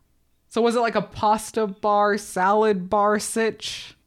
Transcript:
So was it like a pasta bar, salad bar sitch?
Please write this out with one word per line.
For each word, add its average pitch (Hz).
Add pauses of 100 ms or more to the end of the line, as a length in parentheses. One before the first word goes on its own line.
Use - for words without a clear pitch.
(500)
So 226
was 233
it 247
like 226
a 202
pasta 214
bar, 208
salad 202
bar 208
sitch? - (120)